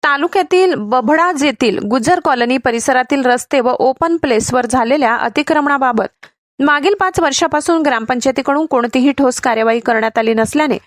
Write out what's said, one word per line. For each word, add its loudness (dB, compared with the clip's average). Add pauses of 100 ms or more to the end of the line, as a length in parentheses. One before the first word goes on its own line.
तालुक्यातील 0
बभडाज 0
येथील 0
गुजर 0
कॉलनी 0
परिसरातील 0
रस्ते 0
व 0
ओपन 0
प्लेसवर -2
झालेल्या 0
अतिक्रमणाबाबत -2 (340)
मागील 2
पाच -2
वर्षापासून 0
ग्रामपंचायतीकडून -2
कोणतीही 0
ठोस 0
कार्यवाही 0
करण्यात -2
आली 0
नसल्याने 0